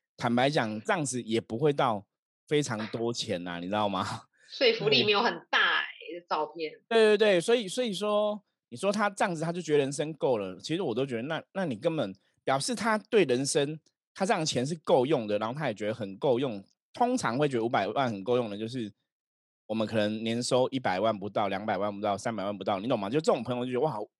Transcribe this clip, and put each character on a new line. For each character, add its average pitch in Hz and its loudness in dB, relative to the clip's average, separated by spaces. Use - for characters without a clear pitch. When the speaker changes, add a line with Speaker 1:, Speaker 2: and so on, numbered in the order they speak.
Speaker 1:
坦 120 0
白 131 4
讲， 117 0
这 214 -2
样 175 0
子 123 -4
也 110 0
不 110 -6
会 147 2
到 127 0
非 151 2
常 113 -4
多 117 -2
钱 90 -6
啊， 87 -6
你 87 -8
知 95 -6
道 104 2
吗？ 92 -2
Speaker 2:
说 247 2
服 - -2
力 233 6
没 208 4
有 202 4
很 220 2
大 - 2
欸， 175 2
Speaker 1:
对。 175 -10
Speaker 2:
这 175 -20
照 156 0
片。 156 -6
Speaker 1:
对， 220 6
对， - 4
对， 202 6
所 226 2
以， 233 0
所 247 -2
以 226 -2
说， 208 0
你 120 -14
说 196 -2
他 208 2
这 202 -2
样 190 0
子 156 -4
他 165 -2
就 175 -6
觉 156 0
得 147 8
人 135 2
生 151 -4
够 139 2
了， 92 -4
其 - -4
实 190 -2
我 131 -2
都 131 -2
觉 127 -4
得 110 -4
那， 151 -6
那 190 -4
你 135 -4
根 160 -2
本 104 -4
表 135 0
示 240 -4
他 214 0
对 208 2
人 131 0
生， 151 0
他 190 -4
这 220 4
样 170 -2
钱 131 0
是 160 -4
够 135 6
用 139 2
的， 104 0
然 110 -2
后 131 -6
他 156 -2
也 113 -2
觉 104 -6
得 107 0
很 101 -8
够 127 2
用。 120 -4
通 247 2
常 120 0
会 147 4
觉 135 -2
得 110 0
五 117 2
百 117 2
万 131 0
很 101 -6
够 120 0
用 120 0
的， 101 -8
就 110 -6
是 117 -6
我 107 -4
们 110 0
可 110 -2
能 107 0
年 113 -2
收 127 2
一 131 -4
百 95 0
万 110 2
不 95 -6
到、 101 -2
两 98 -4
百 107 0
万 101 -2
不 101 -10
到、 104 0
三 117 -4
百 98 -6
万 104 -4
不 92 -8
到， 101 -2
你 101 -6
懂 127 0
吗？ 101 -2
就 135 0
这 160 0
种 - -2
朋 123 -4
友 123 -4
就 127 -8
觉 123 -2
得， 139 0
哇， 139 -2